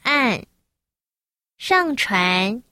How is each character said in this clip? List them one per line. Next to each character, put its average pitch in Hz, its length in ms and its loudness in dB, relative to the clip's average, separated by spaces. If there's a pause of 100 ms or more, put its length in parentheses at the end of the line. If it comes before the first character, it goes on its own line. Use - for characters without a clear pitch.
案。 269 420 0 (1120)
上 349 380 0
传。 190 680 0 (100)